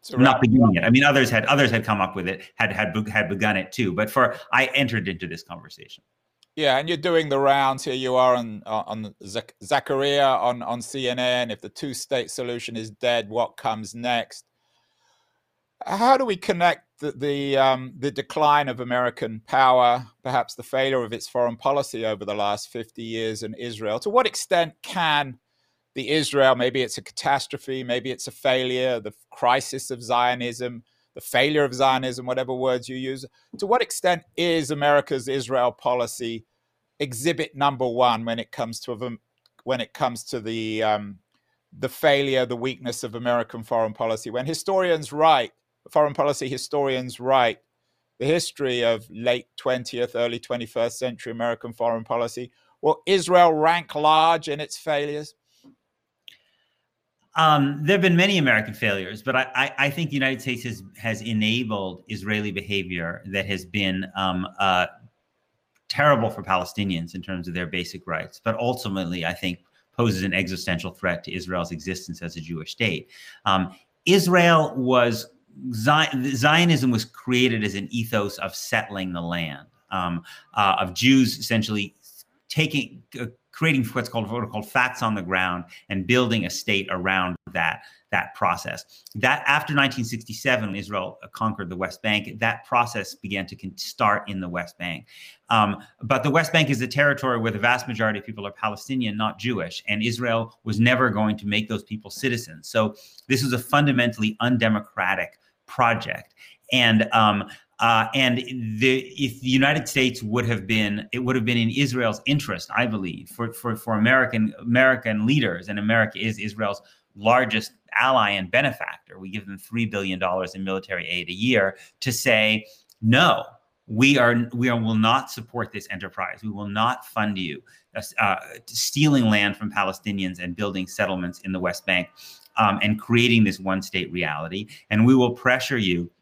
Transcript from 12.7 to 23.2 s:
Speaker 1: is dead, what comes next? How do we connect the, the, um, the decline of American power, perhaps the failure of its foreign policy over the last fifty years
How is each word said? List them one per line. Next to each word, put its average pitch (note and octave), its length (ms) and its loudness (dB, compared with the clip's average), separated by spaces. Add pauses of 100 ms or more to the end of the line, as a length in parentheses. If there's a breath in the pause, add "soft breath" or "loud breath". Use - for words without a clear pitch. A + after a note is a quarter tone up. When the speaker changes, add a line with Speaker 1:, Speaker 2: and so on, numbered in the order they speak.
Speaker 1:
is A2 140 -8
dead, A#2 380 0
what A2 280 -2
comes A2 380 -6
next? A#2+ 500 -4 (1400)
How A#3 300 4
do C4 80 2
we G#3 120 -2
connect F3 640 0
the, D3 120 -4
the, C#3 460 -2
um, C3 400 4
the C#3 120 -2
decline D3 580 2
of B2 120 -6
American B2 680 -2
power, B2+ 600 6 (160)
perhaps B2+ 320 -2
the - 80 -16
failure C3+ 400 0
of A2 100 -6
its - 160 -10
foreign A#2+ 280 -2
policy C3+ 500 -2
over G#2 180 -4
the G2+ 100 -4
last G#2 360 -2
fifty A2+ 320 -12
years A2+ 400 -6